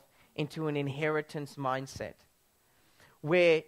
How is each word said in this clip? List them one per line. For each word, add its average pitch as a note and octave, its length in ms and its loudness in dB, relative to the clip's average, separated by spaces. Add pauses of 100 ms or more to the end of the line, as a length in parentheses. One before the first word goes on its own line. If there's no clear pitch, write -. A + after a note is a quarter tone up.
(360)
into D#3 320 -4
an D3 80 -2
inheritance D3 800 -4
mindset C3 600 -6 (1080)
where E3 460 4